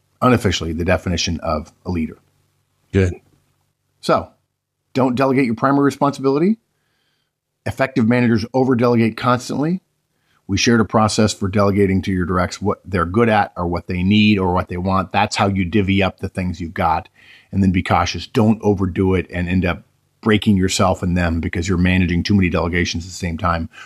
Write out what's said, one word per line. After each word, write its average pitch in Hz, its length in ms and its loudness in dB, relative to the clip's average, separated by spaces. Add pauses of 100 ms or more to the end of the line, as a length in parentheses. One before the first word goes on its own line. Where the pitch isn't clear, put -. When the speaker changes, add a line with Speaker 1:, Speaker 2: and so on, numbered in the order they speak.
(220)
Speaker 1:
unofficially 107 500 0
the 80 140 -4
definition 87 560 -2
of 78 320 -6 (120)
a 92 60 -6
leader. 80 260 -6 (760)
Speaker 2:
Good. 95 220 2 (840)
Speaker 1:
So, - 320 0 (600)
don't 131 220 2
delegate 135 280 2
your 117 120 0
primary 139 280 2
responsibility. 139 760 0 (1040)
Effective 127 420 0
managers 117 460 2
over-delegate 120 640 2
constantly. 127 640 -2 (640)
We 98 100 -2
shared 117 220 4
a 107 60 2
process 110 480 2
for 98 160 -4
delegating 98 540 2
to 98 100 -4
your 90 120 0
directs 90 360 -4
what 98 240 -4
they're 90 200 -2
good 110 220 2
at 104 300 2
or 87 100 -4
what 85 200 -6
they 90 140 -4
need 107 380 4
or 90 140 0
what 90 160 -2
they 90 80 -8
want. 95 340 -2
That's 101 240 0
how 104 120 2
you 95 180 0
divvy 98 360 0
up 92 200 -2
the 95 80 -8
things 90 320 -6
you've 82 120 -10
got. 82 360 -2 (420)
And 95 100 -2
then 95 120 4
be 90 100 0
cautious. 90 440 -2
Don't 110 360 0
overdo 95 500 0
it 87 160 -2
and 87 200 -6
end 92 160 0
up 87 180 -4 (380)
breaking 107 340 2
yourself 92 480 0
and 90 140 0
them 85 240 0
because 85 260 -6
you're 95 100 0
managing 90 460 2
too 101 120 0
many 95 140 4
delegations 85 540 -2
at 92 60 -16
the 87 40 -16
same 85 240 -8
time, 85 320 -4 (160)